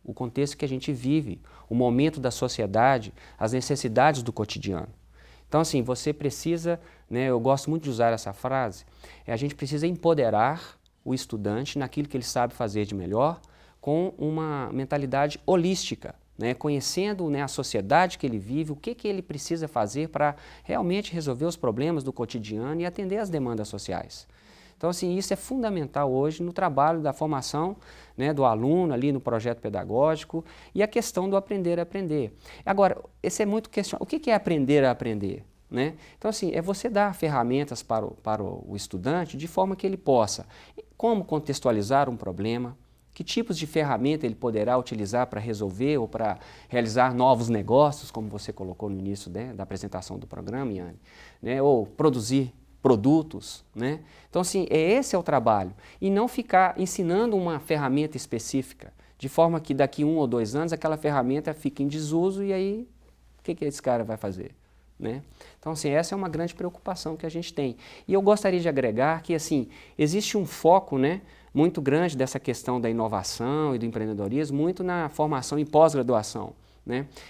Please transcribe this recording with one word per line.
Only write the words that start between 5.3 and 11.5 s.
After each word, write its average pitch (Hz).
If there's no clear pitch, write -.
Então, 151
assim, 156
você 127
precisa, 165
né, 123
eu 123
gosto 135
muito 160
de 143
usar 117
essa 107
frase, 127
é, 117
a 117
gente 143
precisa 147
empoderar 147
o 127
estudante 110